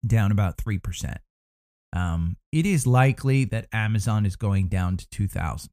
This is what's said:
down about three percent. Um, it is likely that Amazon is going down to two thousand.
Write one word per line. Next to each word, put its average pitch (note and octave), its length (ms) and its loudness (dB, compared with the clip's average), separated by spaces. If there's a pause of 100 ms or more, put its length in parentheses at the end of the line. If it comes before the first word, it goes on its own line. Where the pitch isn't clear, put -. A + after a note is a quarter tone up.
down G#2+ 240 4
about G2+ 260 0
three G2+ 200 -4
percent. - 400 -6 (760)
Um, E2+ 420 -2 (160)
it D#3+ 140 2
is E3 200 2
likely C3 600 2
that A2+ 260 -6
Amazon G#2+ 540 0
is F#2+ 100 0
going G2 320 0
down F2+ 300 0
to - 120 -10
two G2+ 200 -2
thousand. E2 440 -6